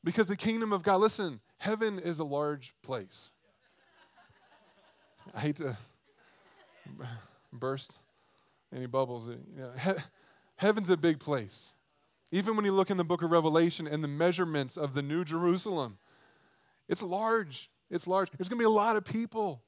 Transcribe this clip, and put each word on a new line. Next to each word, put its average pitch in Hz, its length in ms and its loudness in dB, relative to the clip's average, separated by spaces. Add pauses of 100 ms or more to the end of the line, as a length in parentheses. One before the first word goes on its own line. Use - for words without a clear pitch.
Because 170 260 2
the 196 80 0
kingdom 220 360 0
of 190 100 0
God, 196 140 6
listen, 190 440 4 (180)
heaven 214 400 -2
is 165 220 -2
a 160 40 -2
large 143 560 -4
place. 113 520 -8 (2000)
I 113 60 -8
hate 143 160 0
to 135 200 -4 (1800)
burst 131 460 -6 (760)
any 127 120 -8
bubbles. 123 420 -2
You 120 80 -10 (220)
know, 127 200 -12
he-, 170 240 0 (540)
heaven's 208 320 2
a 185 80 6
big 156 240 2
place. 123 540 -4 (580)
Even 202 240 2
when 208 80 0
you 196 80 2
look 190 160 4
in 196 80 0
the 175 80 2
book 165 160 0
of 165 100 0
Revelation 165 560 4
and 151 160 -2
the 147 60 -2
measurements 160 680 0
of 143 160 -4
the 143 80 0
New 151 200 -2
Jerusalem, 170 760 0 (880)
it's - 140 4
large. 202 680 -2 (200)
It's - 160 0
large. 185 240 0
There's 185 180 -2
gonna 240 100 -2
be 233 60 2
a 220 60 8
lot 214 260 4
of 202 80 0
people. 214 640 -4